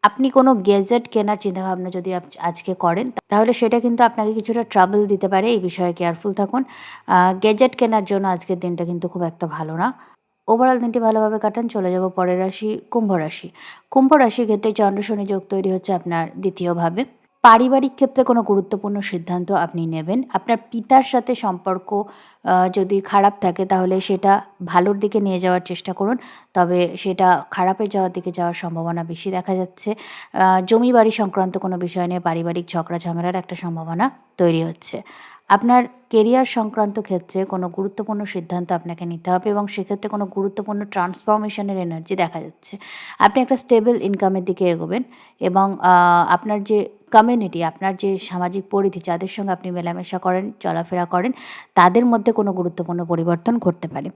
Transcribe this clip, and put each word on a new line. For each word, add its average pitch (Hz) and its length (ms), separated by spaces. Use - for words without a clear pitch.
আপনি 262 280
কোনো 262 240
গ্যাজেট 202 540
কেনার 208 280
চিন্তাভাবনা 185 540
যদি 185 240
আপ-, 175 260
আজকে 175 340
করেন, 185 360
তাহলে 220 240
সেটা 240 280
কিন্তু 240 240
আপনাকে 220 280
কিছুটা 220 380
ট্রাবল 202 360
দিতে 196 220
পারে, 196 220
এই 233 80
বিষয়ে 180 340
কেয়ারফুল 170 400
থাকুন। 208 320
আহ, 185 340
গ্যাজেট 214 360
কেনার 220 280
জন্য 196 240
আজকের 180 300
দিনটা 175 260
কিন্তু 170 240
খুব 175 140
একটা 170 240
ভালো 156 300
না। 220 180
overall 247 320
দিনটি 240 180
ভালোভাবে 220 400
কাটান। 214 300
চলে 190 240
যাব 185 160
পরের 180 320
রাশি, 214 400
কুম্ভ 220 220
রাশি। 160 380
কুম্ভ 269 240
রাশির 247 300
ক্ষেত্রে 214 280
চন্দ্র 202 300
শনি 208 240
যোগ 196 220
তৈরি 190 220
হচ্ছে 190 220
আপনার 170 440
দ্বিতীয়ভাবে। 175 680
পারিবারিক 254 520
ক্ষেত্রে 269 300
কোনো 240 180
গুরুত্বপূর্ণ 202 580
সিদ্ধান্ত 180 520
আপনি 165 340
নেবেন। 165 360
আপনার 226 260
পিতার 262 320
সাথে 254 320
সম্পর্ক, 196 680
আহ, 185 280
যদি 196 280
খারাপ 202 400
থাকে 185 260
তাহলে 185 340
সেটা 196 420
ভালোর 180 340
দিকে 208 220
নিয়ে 190 200
যাওয়ার 180 240
চেষ্টা 185 280
করুন, 202 240
তবে 180 420
সেটা 185 540
খারাপে 190 360
যাওয়ার 190 260
দিকে 180 200
যাওয়ার 175 220
সম্ভাবনা 170 500
বেশি 170 260
দেখা 185 240
যাচ্ছে। 185 400
আহ, 185 320
জমি 233 280
বাড়ি 220 180
সংক্রান্ত 190 480
কোনো 185 200
বিষয় 175 280
নিয়ে 180 140
পারিবারিক 170 460
ঝগড়া 170 320
ঝামেলার 170 360
একটা 180 220
সম্ভাবনা 170 540
তৈরি 165 260
হচ্ছে। - 400
আপনার 240 360
ক্যারিয়ার 233 340
সংক্রান্ত 214 560
ক্ষেত্রে 190 440
কোনো 185 240
গুরুত্বপূর্ণ 202 560
সিদ্ধান্ত 180 480
আপনাকে 170 340
নিতে 170 240
হবে 180 200
এবং 202 160
সেক্ষেত্রে 202 420
কোনো 208 180
গুরুত্বপূর্ণ 202 580
ট্রান্সফরমেশনের 202 920
এনার্জি 170 380
দেখা 175 260
যাচ্ছে। 170 360
আপনি 208 240
একটা 254 140
স্টেবল 240 460
ইনকামের 190 420
দিকে 180 260
এগোবেন 170 320
এবং, 190 400
আহ, 175 520
আপনার 208 320
যে 208 240
কমিউনিটি, 214 520
আপনার 185 320
যে 196 220
সামাজিক 180 520
পরিধি, 196 340
যাদের 180 240
সঙ্গে 196 240
আপনি 180 180
মেলামেশা 175 480
করেন, 185 420
চলাফেরা 170 440
করেন, 180 280
তাদের 185 320
মধ্যে 233 260
কোনো 202 200
গুরুত্বপূর্ণ 175 520
পরিবর্তন 170 540
ঘটতে 175 300
পারে। 156 280